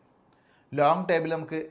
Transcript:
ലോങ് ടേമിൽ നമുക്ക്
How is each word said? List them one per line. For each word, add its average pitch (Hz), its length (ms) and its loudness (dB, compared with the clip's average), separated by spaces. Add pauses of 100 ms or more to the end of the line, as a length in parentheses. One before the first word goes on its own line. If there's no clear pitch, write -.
(760)
ലോങ് 165 360 2
ടേമിൽ 165 240 0
നമുക്ക് 160 360 -6